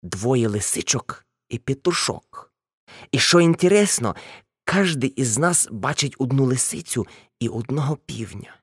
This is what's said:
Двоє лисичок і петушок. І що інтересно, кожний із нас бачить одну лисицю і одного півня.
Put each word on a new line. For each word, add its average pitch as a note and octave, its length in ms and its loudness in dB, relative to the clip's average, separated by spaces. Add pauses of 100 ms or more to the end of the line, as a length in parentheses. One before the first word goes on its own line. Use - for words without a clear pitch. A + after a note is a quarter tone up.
Двоє A2+ 440 0
лисичок - 760 -4 (240)
і A#2 80 -6
петушок. - 960 -4 (580)
І B2 80 0
що F3 220 4
інтересно, E3+ 760 4 (500)
кожний E3 440 0
із A#2+ 280 -2
нас E3 340 2
бачить B2+ 480 -4
одну C3+ 260 2
лисицю - 640 -2 (320)
і A#2 100 -2
одного C#3 460 -2
півня. A2+ 680 -12